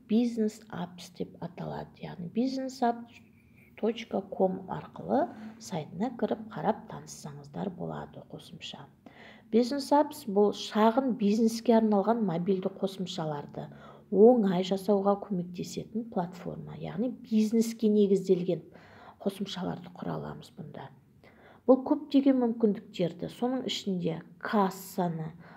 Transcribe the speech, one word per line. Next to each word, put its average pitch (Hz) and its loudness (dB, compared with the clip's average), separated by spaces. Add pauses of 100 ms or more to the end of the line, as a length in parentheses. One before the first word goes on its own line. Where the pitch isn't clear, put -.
"Business 226 0 (100)
Apps" - -10
деп - -10
аталады. 151 -10
Яғни 156 -10
"business 262 -4
apps 233 -2 (640)
точка 214 -2
ком" 185 0
арқылы 220 -2 (300)
сайтына 165 -6
кіріп - -4
қарап 175 -4
таныссаңыздар 143 -12
болады 80 -10
қосымша. - -16 (640)
"Business 254 2
Apps" 294 2
бұл 202 4
шағын 226 2
бизнеске 226 4
арналған 220 4
мобильді 185 0
қосымшаларды 156 -6 (440)
оңай 202 8
жасауға 196 2
көмектесетін 180 -6
платформа. 160 -8
Яғни 165 -6
бизнеске 220 2
негізделген 190 4 (580)
қосымшаларды 180 -6
құра - -8
аламыз - -12
бұнда. - -14 (760)
Бұл 262 6
көптеген 277 2
мүмкіндіктерді, 208 -2
соның 254 -4
ішінде 175 -4 (180)
кассаны, 175 -2 (260)